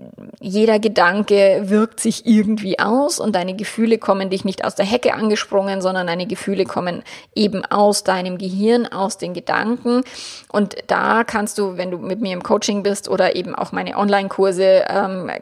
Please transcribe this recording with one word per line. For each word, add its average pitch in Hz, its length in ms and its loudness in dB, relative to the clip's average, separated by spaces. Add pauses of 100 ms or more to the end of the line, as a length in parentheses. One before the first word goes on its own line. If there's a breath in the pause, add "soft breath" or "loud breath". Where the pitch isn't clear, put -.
(420)
jeder 214 380 2
Gedanke 202 840 4
wirkt 214 360 0
sich - 240 -2
irgendwie 214 540 2
aus 269 400 2
und 214 140 0
deine 185 220 -2
Gefühle 220 420 0
kommen 196 320 0
dich 196 140 -2
nicht 190 220 -4
aus - 100 -4
der 196 100 2
Hecke 240 280 2
angesprungen, 196 680 0
sondern 185 260 -2
deine 175 200 -4
Gefühle 190 380 -2
kommen 175 360 -6 (320 loud breath)
eben 202 300 0
aus 208 400 2
deinem 185 340 -2
Gehirn, 202 500 0
aus 190 300 -4
den 185 160 -8
Gedanken. 240 680 -2 (480 loud breath)
Und 208 240 0 (120)
da 214 360 2
kannst 208 340 -4
du, 196 200 -4
wenn 180 140 -6
du 180 60 -6
mit 190 220 -6
mir 190 140 -4
im 180 100 -8
Coaching 226 400 0
bist 202 240 -2
oder 180 300 2
eben 180 180 -6
auch - 160 -6
meine 185 260 -6
Online-Kurse, 190 920 2
ähm, 190 420 -4 (100)